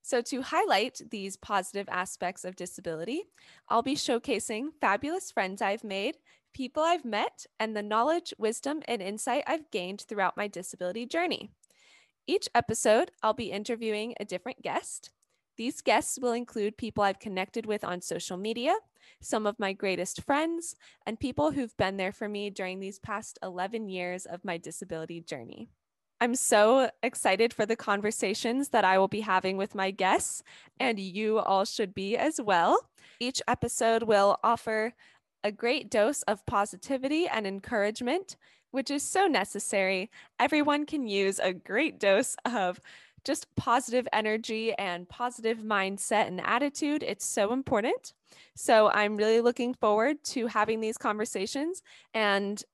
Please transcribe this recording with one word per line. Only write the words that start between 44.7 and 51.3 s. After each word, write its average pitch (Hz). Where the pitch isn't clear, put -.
and 180
positive 233
mindset 202
and 180
attitude. 285
It's -
so 214
important. 269
So 214
I'm 208
really 220
looking 240
forward 226
to 240
having 220
these 220
conversations 233